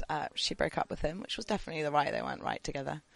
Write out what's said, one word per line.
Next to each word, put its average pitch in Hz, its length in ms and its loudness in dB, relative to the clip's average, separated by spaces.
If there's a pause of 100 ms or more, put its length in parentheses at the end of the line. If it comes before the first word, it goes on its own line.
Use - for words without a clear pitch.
uh, 151 240 0
she - 220 0
broke 156 240 2
up 156 100 0
with - 120 -2
him, 160 200 0
which - 160 -6
was 220 80 -6
definitely 165 380 -2
the 147 80 2
right, 147 200 6
they 113 120 0
weren't 131 180 -4
right - 220 -2
together. 143 400 -4 (120)